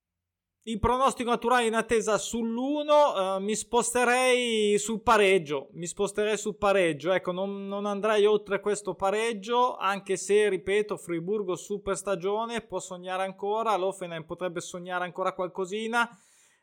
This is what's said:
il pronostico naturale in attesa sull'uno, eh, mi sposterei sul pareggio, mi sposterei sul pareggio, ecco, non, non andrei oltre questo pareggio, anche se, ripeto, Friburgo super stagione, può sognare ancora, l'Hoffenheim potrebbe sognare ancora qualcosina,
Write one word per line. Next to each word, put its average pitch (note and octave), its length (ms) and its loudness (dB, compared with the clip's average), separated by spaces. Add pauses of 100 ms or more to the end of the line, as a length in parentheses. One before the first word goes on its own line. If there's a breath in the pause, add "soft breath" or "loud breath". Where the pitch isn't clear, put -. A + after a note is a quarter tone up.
(640)
il A3 160 -6
pronostico A#3+ 500 2
naturale A#3+ 360 2
in A3 100 0
attesa G#3+ 420 2
sull'uno, A#3+ 1200 2
eh, - 20 -2
mi G3+ 160 -2
sposterei A#3+ 1200 2
sul G#3+ 240 -4
pareggio, F#3+ 720 4
mi E3+ 160 -10
sposterei G3+ 500 -2
sul G#3 200 -6
pareggio, F3+ 560 2
ecco, F3+ 180 -2
non, G3 380 -6
non G3+ 160 -6
andrei G#3 400 2
oltre G#3 340 2
questo G3 360 -4
pareggio, A3+ 840 0
anche F#3+ 400 -2
se, G#3 320 2
ripeto, G3 480 -2
Friburgo F3+ 580 -4
super G3 400 -6
stagione, G#3 640 -2
può F#3 200 -8
sognare F#3 440 -6
ancora, G3+ 540 -2
l'Hoffenheim F3 480 -4
potrebbe F3 340 -6
sognare F3+ 460 -6
ancora F#3 260 -2
qualcosina, G#3+ 800 -2 (540 soft breath)